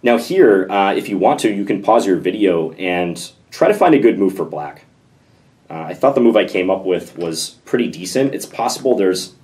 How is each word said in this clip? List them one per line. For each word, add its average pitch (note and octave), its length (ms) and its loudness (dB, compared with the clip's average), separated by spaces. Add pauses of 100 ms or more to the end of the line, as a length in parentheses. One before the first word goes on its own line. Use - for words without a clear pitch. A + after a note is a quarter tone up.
Now A#2+ 140 2
here, A#2 540 4
uh, G2 240 0
if G2+ 140 -4
you G2+ 100 -4
want B2+ 220 2
to, A2 120 0
you G2+ 120 -4
can G2+ 180 -4
pause A2+ 240 2
your F#2 100 2
video F2 560 0
and F2+ 580 -6 (200)
try - 180 2
to G#3 60 2
find F3+ 200 4
a C3 40 6
good G#2+ 200 4
move F#2+ 180 0
for E2 80 -6
black. D2+ 400 -12 (840)
Uh, D#2+ 200 -12
I E2 60 -8
thought C3+ 200 0
the C3 60 2
move A2+ 160 4
I G2+ 80 4
came F#2 260 -2
up F#2+ 140 -2
with F2+ 340 -4
was E2 460 -8
pretty A#2+ 240 -2
decent. A2 460 -4
It's - 120 -10
possible B2+ 500 -2
there's F#2 480 -2